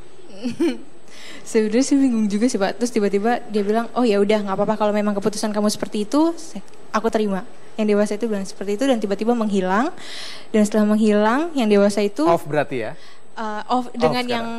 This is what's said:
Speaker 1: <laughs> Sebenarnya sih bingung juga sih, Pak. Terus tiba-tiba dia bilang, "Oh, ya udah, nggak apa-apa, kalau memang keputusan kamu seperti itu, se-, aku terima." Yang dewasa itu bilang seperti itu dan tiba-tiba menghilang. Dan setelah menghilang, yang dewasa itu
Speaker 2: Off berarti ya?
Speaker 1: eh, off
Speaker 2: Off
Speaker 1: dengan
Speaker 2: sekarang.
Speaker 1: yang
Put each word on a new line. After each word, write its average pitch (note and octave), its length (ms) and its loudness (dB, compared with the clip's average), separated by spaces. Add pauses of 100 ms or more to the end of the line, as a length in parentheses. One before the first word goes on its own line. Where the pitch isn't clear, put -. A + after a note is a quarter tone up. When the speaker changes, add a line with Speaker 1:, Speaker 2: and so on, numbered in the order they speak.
(280)
Speaker 1:
<laughs> A#3+ 460 -2 (640)
Sebenarnya A3 420 2
sih C#4 140 4
bingung A#3+ 320 4
juga G3+ 160 2
sih, B3 160 0
Pak. G3 160 0
Terus B3 160 -2
tiba-tiba G3+ 560 2
dia G#3 160 0
bilang, A3 320 0
"Oh, A#3+ 80 2
ya G3+ 160 4
udah, G3+ 220 2
nggak G3 120 -4
apa-apa, G3+ 220 0
kalau G#3 160 0
memang G#3 240 0
keputusan G#3 320 -2
kamu G#3 220 0
seperti - 340 -4
itu, D#4 320 2
se-, - 240 -10 (320)
aku A3 160 0
terima." G#3 380 0 (320)
Yang G#3+ 160 2
dewasa G#3 240 2
itu A#3 80 -2
bilang G#3 160 -2
seperti G3 320 -6
itu G#3+ 100 -2
dan B3+ 140 4
tiba-tiba G#3+ 340 0
menghilang. G#3 640 0 (560)
Dan G#3+ 100 4
setelah G#3 240 4
menghilang, G#3+ 720 4
yang C4 100 2
dewasa G#3 380 4
itu G#3 240 0
Speaker 2:
Off E4+ 160 4
berarti C#3+ 400 0
ya? A2+ 100 -6 (400)
Speaker 1:
eh, G#3+ 320 -6
off B3 220 0
Speaker 2:
Off - 80 -12
Speaker 1:
dengan B3 260 2
Speaker 2:
sekarang. B3 80 -4
Speaker 1:
yang A#3 180 -2 (120)